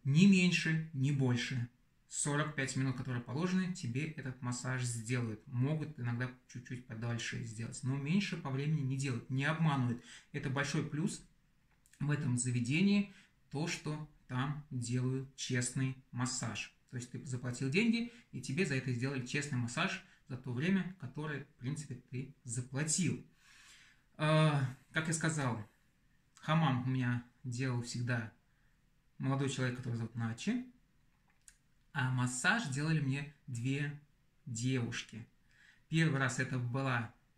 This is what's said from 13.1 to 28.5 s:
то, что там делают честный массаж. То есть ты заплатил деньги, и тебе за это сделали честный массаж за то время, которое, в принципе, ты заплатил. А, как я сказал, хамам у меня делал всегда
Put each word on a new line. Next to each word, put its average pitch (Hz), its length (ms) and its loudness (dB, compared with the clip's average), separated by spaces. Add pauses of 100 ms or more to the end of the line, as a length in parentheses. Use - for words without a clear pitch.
то, 151 160 -2
что 156 420 -6 (180)
там 143 420 -2
делают 127 640 -2
честный 131 640 -2 (140)
массаж. 120 640 -4 (160)
То 127 80 -8
есть - 140 -8
ты - 140 -10
заплатил 127 440 -4
деньги, 233 440 4 (180)
и 131 80 -8
тебе 143 260 0
за 139 100 0
это 127 180 0
сделали 127 320 -2
честный 143 320 -2
массаж 151 440 -2 (280)
за 127 80 -8
то 123 160 -8
время, 175 480 2
которое, 147 420 -6
в - 160 -20
принципе, 131 360 -4
ты - 380 -10 (100)
заплатил. 127 800 0 (920)
А, 151 540 4 (240)
как 160 140 0
я 156 60 2
сказал, 135 540 0 (680)
хамам 147 480 4
у 127 60 0
меня 123 360 0 (180)
делал 123 380 -2
всегда 120 500 -2 (840)